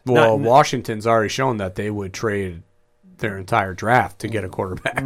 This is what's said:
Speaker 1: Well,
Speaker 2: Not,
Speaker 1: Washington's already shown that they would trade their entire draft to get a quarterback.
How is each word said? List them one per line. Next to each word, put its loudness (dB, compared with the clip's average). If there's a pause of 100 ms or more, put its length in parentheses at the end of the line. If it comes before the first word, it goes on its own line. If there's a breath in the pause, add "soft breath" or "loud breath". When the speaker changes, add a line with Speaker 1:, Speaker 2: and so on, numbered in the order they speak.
Speaker 1:
Well, 4
Speaker 2:
Not, -2
Speaker 1:
Washington's 2
already 4
shown 0
that -4
they -4
would -6
trade -4 (560)
their -6
entire -2
draft 0
to -6
get -4
a -8
quarterback. -6